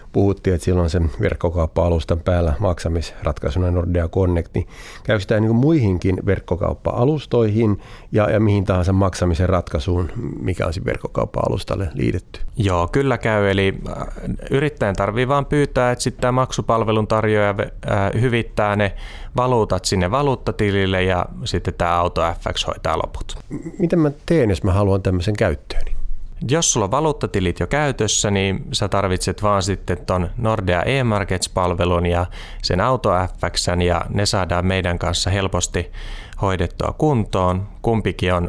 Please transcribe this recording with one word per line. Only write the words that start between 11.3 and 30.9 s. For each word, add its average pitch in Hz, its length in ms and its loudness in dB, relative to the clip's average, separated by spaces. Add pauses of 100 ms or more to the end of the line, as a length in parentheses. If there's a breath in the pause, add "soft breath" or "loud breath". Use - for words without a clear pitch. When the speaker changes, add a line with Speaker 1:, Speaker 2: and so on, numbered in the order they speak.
Speaker 1:
liitetty? 113 480 -2 (160)
Speaker 2:
Joo, 87 300 2
kyllä 139 300 0
käy. 104 320 2
Eli, 98 240 2 (160)
äh, - 60 -8 (560)
yrittäjän 135 440 0
tarvii 104 320 0
vaan 143 180 2
pyytää, 135 460 2
että 123 120 -2
sit 123 140 -2
tää 123 140 0
maksupalvelun 113 760 2
tarjoaja 107 500 2
ve-, - 160 -2 (180)
äh, 101 300 0
hyvittää 113 540 2
ne 101 200 2 (400 loud breath)
valuutat 120 500 2
sinne 92 260 0
valuuttatilille 101 920 0
ja 92 220 2 (180)
sitten 92 300 -2
tää 87 220 0
Auto 87 260 2
F 82 320 -2
X - 140 -4
hoitaa 82 300 -2
loput. - 400 -6 (120)
Speaker 1:
M-, 160 200 -10 (100)
mitä 175 160 0
mä 151 160 4 (140)
teen, 143 240 4
jos 90 140 0
mä 92 100 2
haluan 98 280 2
tämmöisen 92 340 0
käyttööni? - 560 0 (580)
Speaker 2:
Jos 160 240 2
sulla 110 100 2
on 95 80 -2
valuuttatilit 120 680 0
jo - 80 -2
käytössä, 127 640 0
niin 98 400 0
sä - 160 -2
tarvitset 95 560 0
vaan 101 200 2
sitten 90 420 -2
ton 90 320 0
Nordea 104 460 0
e-markets-palvelun 92 1200 0